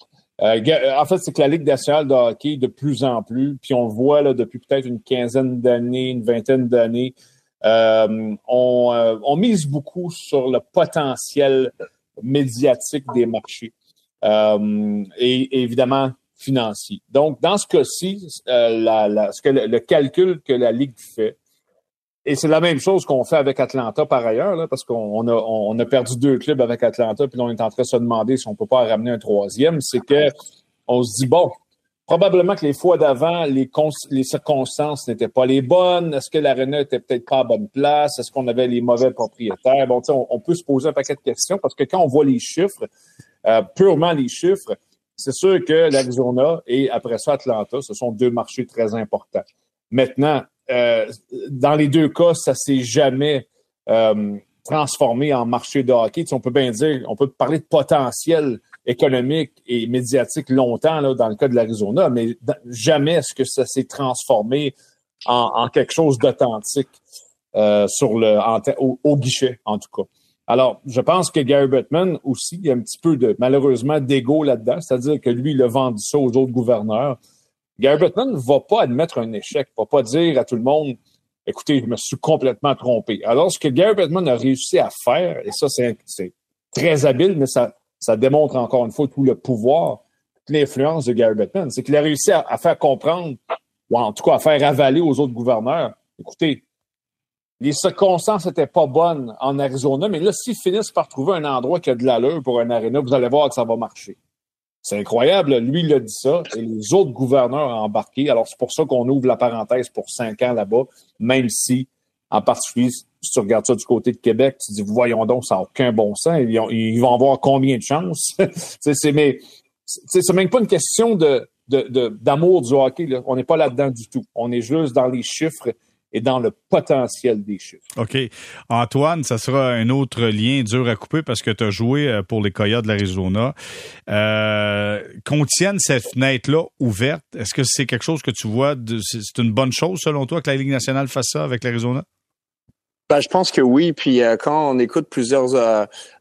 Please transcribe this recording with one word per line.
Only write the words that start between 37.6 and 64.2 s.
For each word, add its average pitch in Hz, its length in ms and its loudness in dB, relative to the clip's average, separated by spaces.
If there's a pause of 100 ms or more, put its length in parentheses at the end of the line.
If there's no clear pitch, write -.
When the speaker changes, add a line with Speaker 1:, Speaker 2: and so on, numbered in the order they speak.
Speaker 1:
place ? 147 500 0
Est-ce 123 120 -10
qu'on 131 160 -4
avait 123 220 0
les 120 140 -2
mauvais 123 300 2
propriétaires ? 120 720 0
Bon, 123 160 0
tu - 40 -20
sais, 151 60 2
on, 131 160 0
on 123 100 -4
peut 170 160 -2
se 170 100 -6
poser 143 260 0
un - 20 -2
paquet 143 220 -4
de - 60 -8
questions - 360 -4
parce 143 180 -6
que 139 100 -2
quand 185 160 0
on 160 80 4
voit 143 180 4
les 127 140 2
chiffres, 165 460 -4 (600)
euh, 113 160 4 (120)
purement 175 380 4
les 139 160 0
chiffres, - 480 -2 (400)
c'est - 160 -8
sûr 185 320 2
que 156 260 4
l'Arizona 127 760 2
et 131 240 0
après 117 260 -4
ça 147 180 -2
Atlanta, 120 460 -4
ce - 140 -12
sont 120 180 -6
deux 120 180 2
marchés 117 360 -6
très 110 280 -4
importants. 107 500 -6 (460)
Maintenant, 131 520 0 (280)
euh, 117 360 2 (420)
dans 143 280 0
les 151 120 2
deux 151 220 2
cas, 170 240 4
ça 143 200 -2
s'est 135 260 -2
jamais, 135 680 0 (400)
euh, 107 480 2 (300)
transformé 143 640 0
en 120 140 0
marché 120 360 -2
de 123 120 2
hockey. 117 300 0
Tu - 20 -8
sais, - 80 -6
on 127 60 -4
peut 127 100 -4
bien 127 220 2
dire, 131 360 -2
on 110 80 -8
peut 139 140 0
parler 143 280 -2
de - 60 -10
potentiel 143 960 0 (240)
économique 131 680 0 (140)
et 120 200 -2
médiatique 123 640 -2
longtemps 131 500 2
là, 135 140 0
dans 117 160 0
le 107 60 -6
cas 139 120 0
de 123 60 0
l'Arizona, 113 560 0
mais 117 320 -2
d-, 113 100 -2 (140)
jamais 139 480 0
est-ce 147 200 -2
que 135 100 -2
ça 127 200 -2
s'est 127 200 -4
transformé 127 920 -2 (500)